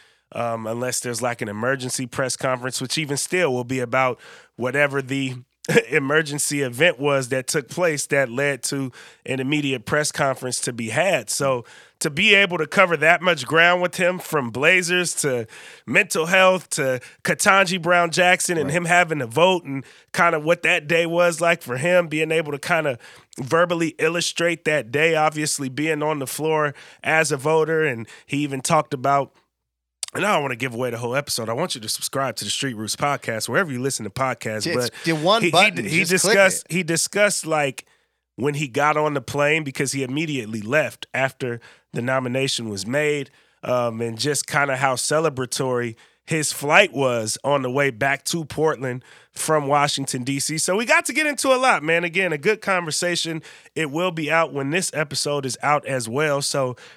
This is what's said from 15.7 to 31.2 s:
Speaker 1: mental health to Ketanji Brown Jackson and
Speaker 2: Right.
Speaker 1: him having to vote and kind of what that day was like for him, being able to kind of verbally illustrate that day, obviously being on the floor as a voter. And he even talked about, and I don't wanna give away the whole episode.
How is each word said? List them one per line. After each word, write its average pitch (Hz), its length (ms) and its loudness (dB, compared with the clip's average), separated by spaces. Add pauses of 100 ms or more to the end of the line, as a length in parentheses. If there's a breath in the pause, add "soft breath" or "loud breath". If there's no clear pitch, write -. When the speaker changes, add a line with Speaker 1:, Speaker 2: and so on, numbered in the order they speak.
Speaker 1:
mental 165 400 0
health 185 440 4
to 131 280 -2 (240 loud breath)
Ketanji 190 580 2
Brown 175 300 4
Jackson 180 460 2
and 147 100 0
Speaker 2:
Right. 143 80 -2
Speaker 1:
him 170 100 0
having 165 340 2
to 123 80 -4
vote 170 360 4
and 135 200 -8 (280 loud breath)
kind 170 240 4
of 151 80 -2
what 170 200 2
that 160 240 2
day 165 200 2
was 170 340 2
like 170 220 2
for 123 140 -6
him, 175 300 4
being 156 240 -2
able 160 200 0
to 139 80 -8
kind 165 260 0
of 127 140 -2 (400 loud breath)
verbally 165 580 2
illustrate 170 680 0
that 139 260 0
day, 156 240 2
obviously 151 540 0
being 151 340 -2
on 151 160 -2
the 139 80 -6
floor 151 480 0 (280 loud breath)
as 156 280 2
a 147 60 0
voter. 156 480 2
And 113 220 -4 (180 loud breath)
he 143 120 -4
even 139 240 -2
talked 151 320 2
about, 139 400 0 (800)
and 170 120 -2
I 208 80 2
don't 160 100 2
wanna 131 120 -4
give 120 180 -4
away 123 180 -4
the 117 60 -6
whole 120 180 -6
episode. 123 340 -4